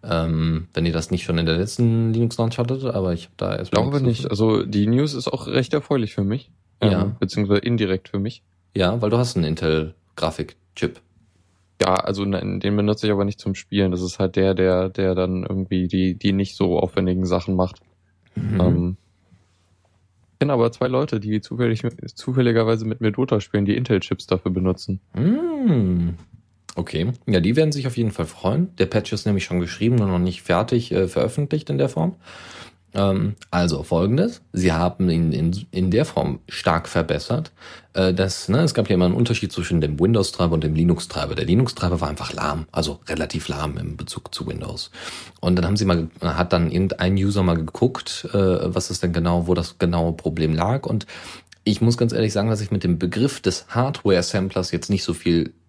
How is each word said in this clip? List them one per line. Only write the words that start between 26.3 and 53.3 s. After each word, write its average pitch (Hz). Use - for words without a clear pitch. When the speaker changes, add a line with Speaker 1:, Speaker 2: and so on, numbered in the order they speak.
Speaker 1:
Okay. 87
Ja, 101
die 92
werden 156
sich 139
auf 120
jeden 113
Fall 80
freuen. 147
Der -
Patch -
ist -
nämlich 98
schon 90
geschrieben 117
und 101
noch 90
nicht 90
fertig, 113
äh, 98
veröffentlicht -
in 139
der 139
Form. 165
Ähm, 98
also 87
folgendes. 110
Sie 90
haben 87
ihn 82
in, 85
in 92
der 113
Form -
stark -
verbessert, 80
äh, 92
dass, 95
ne, 113
es 160
gab 110
ja 104
immer 90
einen 90
Unterschied 117
zwischen 85
dem 76
Windows-Treiber 92
und 80
dem 78
Linux-Treiber. 80
Der 76
Linux-Treiber 90
war 78
einfach -
lahm, 76
also 73
relativ 78
lahm 71
im 80
Bezug -
zu -
Windows. -
Und 90
dann 87
haben 98
sie 104
mal, 85
hat 82
dann 85
irgendein 92
User 98
mal 85
geguckt, -
äh, 92
was 92
es 90
denn 87
genau, 85
wo 90
das 85
genaue 85
Problem 80
lag. 101
Und -
ich 104
muss 117
ganz 113
ehrlich 110
sagen, 104
dass 107
ich 101
mit 101
dem 87
Begriff 101